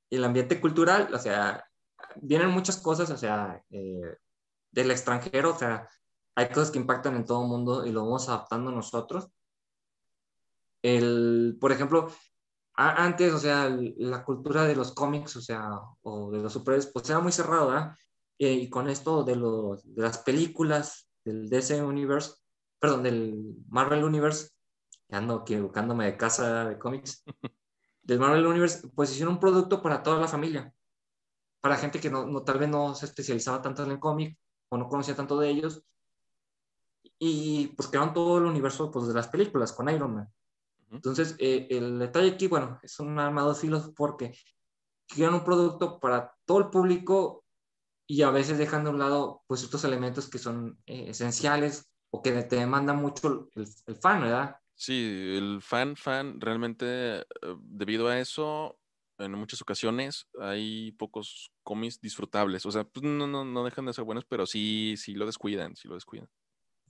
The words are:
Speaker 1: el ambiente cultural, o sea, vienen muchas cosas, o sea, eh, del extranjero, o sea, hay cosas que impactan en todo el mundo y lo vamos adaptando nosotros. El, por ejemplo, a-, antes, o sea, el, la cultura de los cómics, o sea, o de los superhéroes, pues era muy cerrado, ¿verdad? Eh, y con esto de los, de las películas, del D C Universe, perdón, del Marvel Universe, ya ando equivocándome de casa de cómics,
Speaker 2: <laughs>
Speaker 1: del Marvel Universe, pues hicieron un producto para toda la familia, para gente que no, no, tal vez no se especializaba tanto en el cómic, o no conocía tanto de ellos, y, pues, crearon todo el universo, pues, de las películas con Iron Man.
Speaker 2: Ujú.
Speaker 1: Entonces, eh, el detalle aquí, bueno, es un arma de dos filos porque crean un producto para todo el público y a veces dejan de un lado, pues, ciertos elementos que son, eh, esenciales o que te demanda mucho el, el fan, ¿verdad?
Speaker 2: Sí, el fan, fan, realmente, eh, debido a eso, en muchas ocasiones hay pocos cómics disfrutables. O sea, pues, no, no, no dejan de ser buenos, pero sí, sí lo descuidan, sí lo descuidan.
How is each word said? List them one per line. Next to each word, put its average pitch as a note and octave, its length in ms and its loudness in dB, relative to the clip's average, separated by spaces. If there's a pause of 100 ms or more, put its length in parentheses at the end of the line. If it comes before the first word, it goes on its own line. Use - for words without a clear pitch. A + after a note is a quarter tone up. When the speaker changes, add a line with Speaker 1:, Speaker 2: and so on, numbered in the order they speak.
Speaker 1:
el B2+ 140 0
ambiente B2 360 2
cultural, E3+ 540 4
o B2 60 -2
sea, G2+ 440 0 (560)
vienen D#3 300 4
muchas F#3 320 0
cosas, D#3+ 300 0
o C3+ 60 -6
sea, G#2 520 -4
eh, F#2 480 -10 (540)
del B2+ 180 2
extranjero, B2+ 640 2
o D#3+ 40 -4
sea, A2+ 300 -2 (480)
hay B2+ 140 4
cosas D3+ 220 2
que C#3+ 80 -2
impactan B2+ 380 0
en A#2 80 -2
todo A#2+ 180 0
el B2 60 -2
mundo B2 360 0
y A#2 60 -2
lo A2 140 -2
vamos B2+ 240 -2
adaptando B2+ 420 -4
nosotros. A#2+ 560 -6 (1500)
El, A#2 800 4
por C3+ 140 4
ejemplo, D3 360 2 (640)
a-, D#3+ 280 4
antes, F3 300 4
o D3+ 60 0
sea, C#3+ 260 2
el, B2 320 -2
la B2+ 260 -4
cultura C#3 400 0
de D3+ 120 4
los B2+ 180 -2
cómics, C#3+ 420 -2
o A#2+ 60 -12
sea, A2 280 -6 (320)
o G#2 300 -8
de G#2+ 100 -2
los G#2+ 120 -4
superhéroes, C3+ 340 2
pues - 220 -6
era D#3 100 4
muy F3 140 0
cerrado, D#3+ 340 2
¿verdad? D#3 260 0 (440)
Eh, C3+ 160 4
y B2+ 160 0
con B2+ 200 -2
esto D3 360 0
de B2 100 2
los, A2 480 -2
de - 180 -6
las A2+ 180 0
películas, D3+ 880 0 (160)
del A2 240 -6
D B2+ 120 4
C D3 220 0
Universe, C#3+ 520 0 (440)
perdón, C#3 240 4
del A2 520 -2 (120)
Marvel C#3 380 2
Universe, D3+ 460 2 (580)
ya G2+ 80 -4
ando A2+ 240 -2
equivocándome G#2+ 640 0
de G2 100 0
casa A#2 540 0
de G#2 100 -8
cómics, - 460 -8
Speaker 2:
<laughs> - 280 -12 (480)
Speaker 1:
del B2 180 2
Marvel D3+ 280 6
Universe, E3+ 480 2
pues C#3+ 160 2
hicieron D#3+ 220 0
un F3+ 80 -2
producto F#3 400 6
para E3+ 220 0
toda D#3 160 2
la D#3+ 100 2
familia, D3 440 -4 (840)
para C#3+ 160 2
gente D3 240 -4
que D3+ 100 -2
no, C3 160 -2
no, C#3 180 -4
tal C3+ 160 0
vez D3 100 2
no C#3+ 260 0
se - 120 -10
especializaba C3 540 -4
tanto C3+ 220 -4
en C#3 80 -4
el C#3 80 -6
cómic, D#3 380 -2 (320)
o B2 80 -2
no A#2+ 100 -4
conocía C3+ 300 -2
tanto C#3+ 200 -2
de D3 120 2
ellos, D#3 340 -2 (1300)
y, D3+ 580 0
pues, - 140 -4
crearon D#3 240 2
todo F3 240 4
el E3+ 80 4
universo, D3+ 460 0
pues, A#2+ 160 -2
de A#2 60 0
las A#2+ 140 0
películas D#3 460 2
con C3 160 -2
Iron C#3+ 260 0
Man. G#2 140 -8 (580)
Speaker 2:
Ujú. G#2+ 80 -20
Speaker 1:
Entonces, D3+ 440 -2
eh, C3 300 2
el B2 300 -2
detalle E3+ 320 4
aquí, F#3 160 -2
bueno, C3+ 340 0
es - 180 -18
un D3+ 200 -4
arma D3 220 0
de C#3+ 60 4
dos D3 120 0
filos D#3 360 -2
porque D3 380 -4 (760)
crean D#3+ 260 2
un F3 100 2
producto F3 560 2
para B2 340 0 (120)
todo F#3+ 140 6
el G3 100 2
público F#3 760 2 (640)
y C#3+ 140 2
a C3+ 100 8
veces C#3 260 2
dejan D3+ 280 0
de D3+ 60 0
un C#3+ 80 -2
lado, C#3 480 0
pues, B2+ 140 -2
ciertos B2+ 220 -6
elementos B2+ 460 -2
que - 80 -10
son, A#2 480 -6
eh, B2+ 240 -12
esenciales C#3+ 800 0 (220)
o - 100 -6
que B2+ 100 2 (120)
te A#2+ 120 0
demanda C#3 380 2
mucho C#3+ 600 -2
el, G#2+ 100 -6 (200)
el A2+ 120 -10
fan, F#3+ 240 4
¿verdad? C3 340 0 (200)
Speaker 2:
Sí, G#2 640 -2
el G2+ 240 -2
fan, C3 360 -2
fan, C3+ 420 -4
realmente, A#2 800 -4
eh, - 60 -10 (340)
debido G#2+ 480 -4
a B2 120 0
eso, D3+ 600 -8 (380)
en - 160 -8
muchas A2 280 -10
ocasiones A#2+ 680 -4 (100)
hay G#2+ 540 -6
pocos - 580 -12 (120)
cómics A2+ 360 -8
disfrutables. G#2 640 -2
O G2+ 60 -6
sea, G#2+ 140 -2
pues, - 180 -16
no, D3 240 -2
no, C#3 160 -6
no B2 220 -4
dejan B2+ 200 -8
de B2 80 -6
ser A#2 120 -8
buenos, A2 200 -6
pero G#2 200 -2
sí, G#2+ 500 -2
sí G2+ 200 -10
lo G#2 100 -4
descuidan, G2+ 500 -6
sí - 140 -20
lo F2 60 -12
descuidan. - 340 -16 (600)